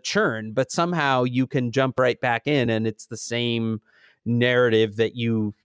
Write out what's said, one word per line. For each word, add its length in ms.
churn, 480
but 180
somehow 540
you 220
can 260
jump 260
right 220
back 260
in 220
and 180
it's 200
the 100
same 640
narrative 680
that 200
you, 380